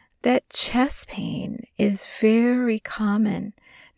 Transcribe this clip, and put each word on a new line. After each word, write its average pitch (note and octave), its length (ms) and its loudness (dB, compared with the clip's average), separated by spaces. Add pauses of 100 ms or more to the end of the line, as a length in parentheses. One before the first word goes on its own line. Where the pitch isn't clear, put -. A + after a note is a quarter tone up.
(220)
That B3 280 0
chest - 580 0
pain - 520 -6 (180)
is G3+ 260 0 (160)
very A#3 600 4
common, G#3 720 -2 (440)